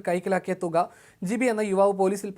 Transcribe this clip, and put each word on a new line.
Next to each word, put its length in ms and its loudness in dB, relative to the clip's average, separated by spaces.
കൈക്കലാക്കിയ 560 0
തുക 200 2
ജിബി 240 0
എന്ന 160 -2
യുവാവ് 320 4
പോലീസിൽ 360 0